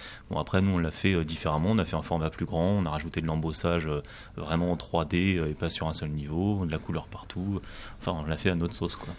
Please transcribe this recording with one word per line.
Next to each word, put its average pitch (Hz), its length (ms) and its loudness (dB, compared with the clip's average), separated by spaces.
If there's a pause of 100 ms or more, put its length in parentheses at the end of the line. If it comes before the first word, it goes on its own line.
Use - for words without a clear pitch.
(300)
Bon, - 80 0
après, 95 220 2
nous, 98 120 4
on 90 60 4
l'a 80 120 2
fait, 98 240 2
euh, 85 100 4
différemment. 78 460 2
On 110 80 4
a 85 80 2
fait 82 100 -2
un 78 60 0
format 80 260 0
plus 82 160 -4
grand. 85 280 2
On 101 120 4
a 78 60 0
rajouté 78 320 -4
de 80 40 -2
l'embossage, 80 600 2
euh, 73 160 0 (340)
vraiment 85 340 2
en 85 60 2
trois 80 300 0
D, 90 320 4
euh, 78 120 2
et 76 40 -2
pas 82 160 -2
sur 80 180 0
un 80 60 -2
seul 78 160 -4
niveau. 85 560 0
De 78 40 0
la 78 80 -2
couleur 80 280 -4
partout. - 560 -4 (380)
Enfin, 90 220 0
on 76 60 -4
l'a 78 80 0
fait 92 140 2
à 90 40 2
notre 85 200 0
sauce, - 220 -4
quoi. - 120 -10 (100)